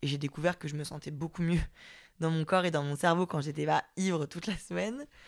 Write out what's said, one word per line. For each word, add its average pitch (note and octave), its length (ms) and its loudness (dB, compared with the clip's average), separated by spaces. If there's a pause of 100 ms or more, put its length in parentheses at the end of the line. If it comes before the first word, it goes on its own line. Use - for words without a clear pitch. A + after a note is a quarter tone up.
Et C#3+ 60 0
j'ai C#3 100 0
découvert D3+ 420 -2
que D#3 80 -6
je D3 80 -6
me D3 80 -6
sentais D3+ 280 -10
beaucoup D#3+ 300 -6
mieux E3+ 180 2 (300)
<laughs> - 300 -20
dans E3 120 2
mon D#3+ 140 0
corps F#3 200 4
et E3+ 60 2
dans D3 120 2
mon C#3+ 120 -2
cerveau F3 300 4
quand D#3 160 0
j'étais D3+ 240 -4
pas D3+ 180 4 (140)
ivre F3 300 2
toute E3+ 200 -10
la F#3 100 0
semaine. G#3+ 480 -4 (220)